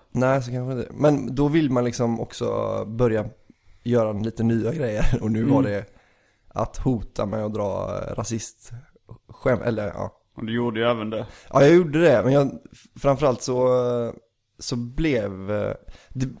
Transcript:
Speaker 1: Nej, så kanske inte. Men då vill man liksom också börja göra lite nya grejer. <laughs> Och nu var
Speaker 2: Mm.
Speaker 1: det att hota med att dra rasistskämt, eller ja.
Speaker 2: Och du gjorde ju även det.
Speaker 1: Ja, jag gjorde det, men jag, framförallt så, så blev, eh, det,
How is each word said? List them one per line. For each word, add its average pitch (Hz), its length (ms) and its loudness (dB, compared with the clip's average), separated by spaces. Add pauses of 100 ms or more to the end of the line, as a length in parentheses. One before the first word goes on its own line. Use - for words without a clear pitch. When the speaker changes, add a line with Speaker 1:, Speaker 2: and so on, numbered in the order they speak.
(120)
Speaker 1:
Nej, 131 320 2
så 120 80 -10
kanske 127 280 -6
inte. - 140 -8
Men 139 420 2
då 143 120 2
vill 147 240 2
man 123 140 0
liksom 117 340 -2
också 117 260 -8 (420)
börja 110 380 0 (580)
göra 117 280 2
lite 110 320 -4
nya 113 300 2
grejer. 117 300 -2 (100)
<laughs> 120 80 0
Och 107 100 0
nu 110 120 0
var 139 160 4
Speaker 2:
Mm. 104 120 0
Speaker 1:
det 101 140 -6 (640)
att - 280 -6
hota 113 480 -2
med 104 200 -4
att 107 80 -6
dra 98 340 -4 (300)
rasistskämt, - 1500 -6
eller 107 220 -2
ja. - 240 -8 (260)
Speaker 2:
Och 110 80 -8
du 110 80 -6
gjorde 117 260 -2
ju 113 60 2
även 113 240 0
det. 110 160 -6 (280)
Speaker 1:
Ja, 139 80 6
jag 151 140 10
gjorde 165 260 4
det, 135 220 6
men 127 100 4
jag, 139 180 4 (480)
framförallt 139 420 2
så, 127 280 2 (880)
så - 160 -6
blev, 120 760 -2
eh, 104 220 -2 (360)
det, 131 180 -4 (140)